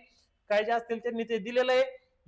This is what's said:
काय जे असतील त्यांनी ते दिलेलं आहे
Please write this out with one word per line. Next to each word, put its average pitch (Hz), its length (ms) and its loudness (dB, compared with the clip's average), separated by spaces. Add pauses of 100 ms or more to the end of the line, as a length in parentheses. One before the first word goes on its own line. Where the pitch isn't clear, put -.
(480)
काय 208 160 2
जे 220 80 -2
असतील 233 260 -2
त्यांनी 233 260 -6
ते 226 140 -4
दिलेलं 247 340 0
आहे 254 100 4 (460)